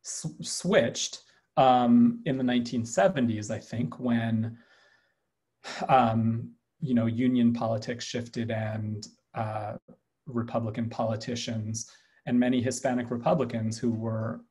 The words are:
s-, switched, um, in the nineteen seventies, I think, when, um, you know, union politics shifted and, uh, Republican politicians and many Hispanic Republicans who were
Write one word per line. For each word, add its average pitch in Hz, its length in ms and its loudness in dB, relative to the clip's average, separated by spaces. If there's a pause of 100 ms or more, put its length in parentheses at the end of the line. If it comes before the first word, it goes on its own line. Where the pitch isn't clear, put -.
s-, - 220 -10 (160)
switched, - 800 0 (340)
um, 120 680 6
in 135 100 0
the 131 80 -2
nineteen 123 400 0
seventies, 117 680 0
I 107 80 -4
think, 120 400 -6
when, 113 600 0 (1300)
um, 113 640 4 (300)
you 127 140 -2
know, 117 120 4
union 120 460 2
politics 113 520 -4
shifted 117 460 -6
and, 107 560 -6 (280)
uh, 107 400 -6 (520)
Republican 117 600 -4
politicians 113 1040 -6 (360)
and 123 120 0
many 123 240 2
Hispanic 123 480 -2
Republicans 120 680 0
who 120 120 0
were 113 600 -4